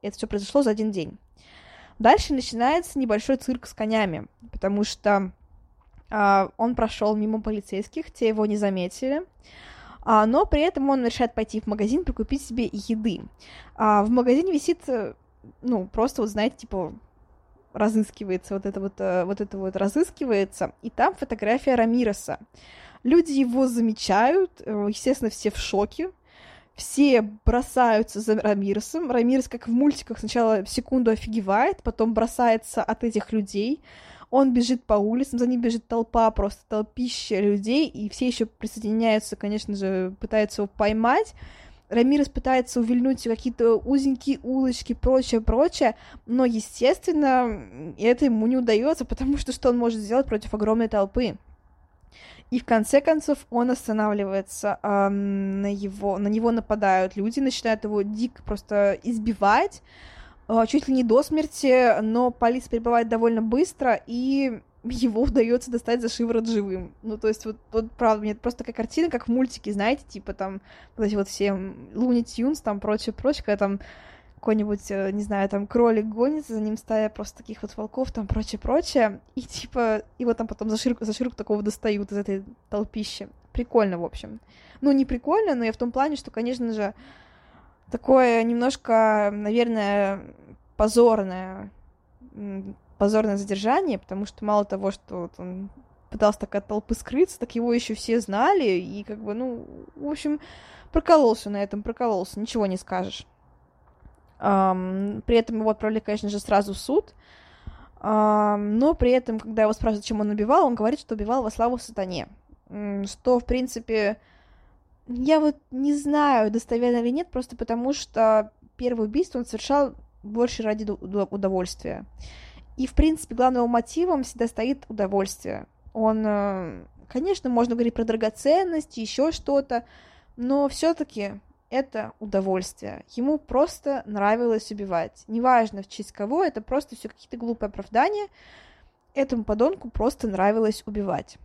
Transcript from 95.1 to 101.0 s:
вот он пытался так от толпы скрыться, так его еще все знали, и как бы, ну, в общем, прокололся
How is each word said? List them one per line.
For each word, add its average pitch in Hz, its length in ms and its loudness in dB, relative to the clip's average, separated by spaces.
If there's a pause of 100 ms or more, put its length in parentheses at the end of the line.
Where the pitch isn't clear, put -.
вот 175 160 -12
он 185 320 -12 (400)
пытался 214 300 2
так - 160 -10
от 202 120 -6
толпы 214 280 -4
скрыться, - 440 -2
так - 160 -8
его 233 180 0
еще 233 220 -2
все 233 240 0
знали, 247 500 2 (100)
и 196 240 -10
как 214 160 -12
бы, 208 140 -8
ну, 240 320 -8 (300)
в 285 120 -10
общем, 294 320 -4 (520)
прокололся 294 580 4